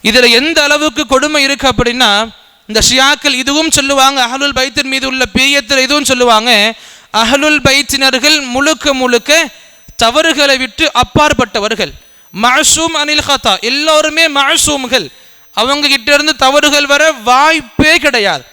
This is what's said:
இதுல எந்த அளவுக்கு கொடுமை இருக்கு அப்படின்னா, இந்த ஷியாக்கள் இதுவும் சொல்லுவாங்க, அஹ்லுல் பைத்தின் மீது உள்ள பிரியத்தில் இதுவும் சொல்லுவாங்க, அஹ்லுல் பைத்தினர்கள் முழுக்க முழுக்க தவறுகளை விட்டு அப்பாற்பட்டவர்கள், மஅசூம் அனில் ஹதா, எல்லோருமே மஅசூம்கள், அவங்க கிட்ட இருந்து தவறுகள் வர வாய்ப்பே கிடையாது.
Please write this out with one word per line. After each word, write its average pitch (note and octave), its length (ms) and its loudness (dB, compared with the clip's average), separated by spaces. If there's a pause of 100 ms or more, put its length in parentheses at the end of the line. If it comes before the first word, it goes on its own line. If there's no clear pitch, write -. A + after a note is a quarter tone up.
இதுல A#3+ 260 2
எந்த D4 340 0
அளவுக்கு D4 420 -2
கொடுமை C#4 380 0
இருக்கு C4+ 240 -2
அப்படின்னா, A#3 600 0 (380)
இந்த G#3+ 220 -2
ஷியாக்கள் C4+ 440 2
இதுவும் C#4 380 -2
சொல்லுவாங்க, C4+ 540 0
அஹ்லுல் C4+ 280 -4
பைத்தின் C4 340 -4
மீது C4+ 200 -4
உள்ள C4 160 -2 (100)
பிரியத்தில் C4+ 440 0
இதுவும் C4 280 0
சொல்லுவாங்க, A3+ 680 2 (400)
அஹ்லுல் C#4 500 0
பைத்தினர்கள் C4+ 840 0
முழுக்க C#4 480 -2
முழுக்க C4 560 0 (460)
தவறுகளை C#4 600 0
விட்டு B3+ 340 -4
அப்பாற்பட்டவர்கள், A#3+ 1000 -2 (500)
மஅசூம் D4+ 540 0
அனில் D4 320 -4
ஹதா, A#3+ 320 -2
எல்லோருமே D#4 680 0
மஅசூம்கள், C#4 800 -2 (460)
அவங்க C#4+ 340 -2
கிட்ட C#4 260 0
இருந்து D4 220 0
தவறுகள் C#4+ 500 2
வர C#4+ 260 2
வாய்ப்பே C#4+ 880 2
கிடையாது. G#3+ 560 0